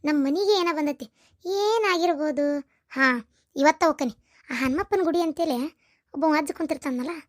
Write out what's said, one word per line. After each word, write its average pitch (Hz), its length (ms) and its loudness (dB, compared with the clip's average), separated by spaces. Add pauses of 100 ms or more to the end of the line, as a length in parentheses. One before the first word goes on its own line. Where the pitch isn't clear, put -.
ನಮ್ 294 180 2
ಮನಿಗೆ 381 360 2
ಏನ 339 120 0
ಬಂದೈತಿ? 294 340 -4 (400)
ಏನಾಗಿರ್ಬೋದು? 349 1120 0 (300)
ಹಾ, 254 360 0 (300)
ಇವತ್ತ 302 280 2
ಹೋಗ್ಕನಿ. 294 300 0 (380)
ಆ - 20 -6
ಹನುಮಪ್ಪನ 277 500 -2
ಗುಡಿ 330 180 2
ಅಂತೇಳಿ 320 540 -2 (380)
ಒಬ್ಬ 269 120 -2 (120)
ಅಜ್ಜ - 200 -2
ಕುಂತಿರ್ತಾನಲ್ಲ 277 520 -4 (200)